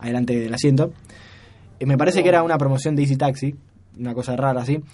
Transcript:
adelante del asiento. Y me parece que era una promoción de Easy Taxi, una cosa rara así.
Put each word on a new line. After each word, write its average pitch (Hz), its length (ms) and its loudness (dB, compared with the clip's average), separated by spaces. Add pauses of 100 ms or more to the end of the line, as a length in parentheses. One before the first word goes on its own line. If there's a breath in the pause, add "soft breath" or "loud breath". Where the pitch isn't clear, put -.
adelante 120 380 -2
del 113 140 -4
asiento. 147 380 2 (880 loud breath)
Y 127 60 -6
me 139 120 2
parece 180 260 2
que 175 60 4
era 175 120 6
una 165 160 2
promoción 139 380 0
de 143 80 2
Easy 139 140 0
Taxi, 139 360 -2 (460)
una 120 140 -6
cosa 123 220 -6
rara 135 260 -2
así. 139 180 -2 (140 soft breath)